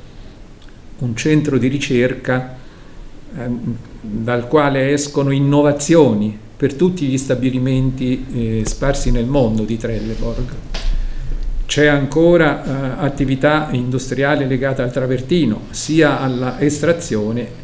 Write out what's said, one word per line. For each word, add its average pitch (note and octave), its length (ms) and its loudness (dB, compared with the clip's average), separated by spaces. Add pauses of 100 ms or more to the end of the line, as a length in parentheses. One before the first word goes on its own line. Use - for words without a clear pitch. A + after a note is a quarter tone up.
(960)
un A#2+ 180 -4
centro D3+ 420 2
di A#2+ 100 2
ricerca, B2+ 880 0 (840)
ehm, A#2+ 400 -6 (240)
dal A2+ 460 -4
quale C#3 440 2
escono C#3+ 400 0
innovazioni C#3 1040 4 (200)
per C3 160 0
tutti F3+ 320 0
gli C3 120 0
stabilimenti, C3 1160 0
eh, A2+ 320 0
sparsi C3+ 460 0
nel A#2+ 140 2
mondo A#2 380 2
di A2+ 140 -2
Trelleborg. A2+ 720 -4 (1160)
C'è D3 220 2
ancora, D3+ 760 4
eh, C3+ 420 -2
attività C#3+ 640 0
industriale C3 760 0
legata C3 380 -2
al B2 80 -4
travertino, B2+ 680 0 (100)
sia D3 500 2
alla B2+ 400 -2
estrazione A#2+ 840 0 (160)